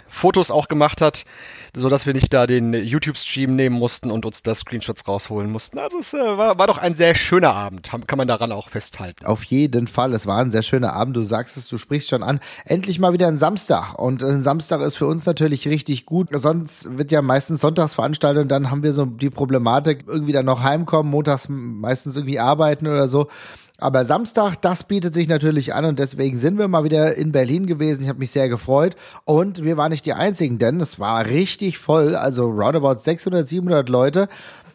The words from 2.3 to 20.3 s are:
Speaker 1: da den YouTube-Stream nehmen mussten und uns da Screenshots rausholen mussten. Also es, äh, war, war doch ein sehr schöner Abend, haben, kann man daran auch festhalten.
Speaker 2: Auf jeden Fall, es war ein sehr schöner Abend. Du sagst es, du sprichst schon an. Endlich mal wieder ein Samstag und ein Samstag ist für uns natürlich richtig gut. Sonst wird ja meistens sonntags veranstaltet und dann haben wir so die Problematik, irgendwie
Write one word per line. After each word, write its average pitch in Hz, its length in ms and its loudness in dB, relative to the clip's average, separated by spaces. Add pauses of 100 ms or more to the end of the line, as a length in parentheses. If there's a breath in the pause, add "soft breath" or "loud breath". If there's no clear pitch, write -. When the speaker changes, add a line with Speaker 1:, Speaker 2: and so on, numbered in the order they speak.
Speaker 1:
da 123 120 6
den 117 280 2
YouTube-Stream 131 840 -2
nehmen 127 200 2
mussten 120 340 -2
und 110 160 -4
uns - 160 -10
da 110 120 -2
Screenshots - 540 -10
rausholen 101 420 -4
mussten. 110 280 -10
Also 349 200 -6
es, - 140 -8
äh, 294 60 -6 (180)
war, 202 220 2
war 190 80 4
doch 190 100 4
ein 175 180 0
sehr 165 200 6
schöner 170 400 4
Abend, 98 380 -8
haben, 120 140 -8
kann 143 120 -4
man 131 100 0
daran 117 240 -2
auch 101 160 -10
festhalten. - 560 -12
Speaker 2:
Auf 110 200 0
jeden 127 440 2
Fall, 127 240 0
es 107 140 -4
war 98 160 0
ein 123 100 0
sehr 110 100 0
schöner 123 300 0
Abend. 120 240 -2
Du 117 60 0
sagst 110 340 -4
es, 127 120 -10
du 120 100 -8
sprichst 143 320 -6
schon 120 120 -2
an. 135 180 -2 (260 loud breath)
Endlich 185 320 -2
mal 180 160 4
wieder 175 140 2
ein 156 100 0
Samstag 156 600 0
und 127 240 -2
ein 139 200 0
Samstag 147 400 0
ist 143 140 -4
für 143 100 0
uns 156 180 -2
natürlich 156 420 0
richtig 147 380 -2
gut. 170 280 -2
Sonst 151 680 -2
wird 147 120 -4
ja 151 120 4
meistens 135 400 0
sonntags 156 320 2
veranstaltet 147 480 0
und 135 60 -2
dann 139 220 0
haben 143 120 -2
wir 151 100 2
so 139 140 0
die 127 240 -4
Problematik, 135 760 0
irgendwie 147 260 -4